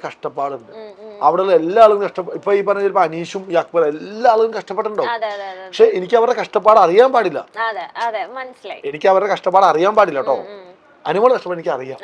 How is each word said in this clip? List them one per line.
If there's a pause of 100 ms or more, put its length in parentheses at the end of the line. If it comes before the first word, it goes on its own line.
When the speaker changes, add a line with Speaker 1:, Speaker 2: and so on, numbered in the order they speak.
Speaker 1:
കഷ്ടപ്പാടുണ്ട്.
Speaker 2:
ഉം,
ഉം.
Speaker 1:
അവിടെയുള്ള
എല്ലാ
ആളുകളും
കഷ്ടപ്പ-,
ഇപ്പൊ
ഈ
പറഞ്ഞ
ചിലപ്പോ
അനീഷും
ഈ
അക്ബർ
എല്ലാ
ആളുകളും
കഷ്ടപ്പെട്ടിട്ടുണ്ടാവും.
Speaker 2:
അതെ,
അതെ,
അതെ,
അതെ.
Speaker 1:
പക്ഷെ
എനിക്ക്
അവരുടെ
കഷ്ടപ്പാട്
അറിയാൻ
പാടില്ല. (120)
Speaker 2:
അതെ,
അതെ,
മനസ്സിലായി.
Speaker 1:
എനിക്ക്
അവരുടെ
കഷ്ടപ്പാട്
അറിയാൻ
പാടില്ല
ട്ടോ.
Speaker 2:
ഉം,
ഉം. (380)
Speaker 1:
അനുമോളുടെ
കഷ്ടപ്പാട്
എനിക്ക്
അറിയാം.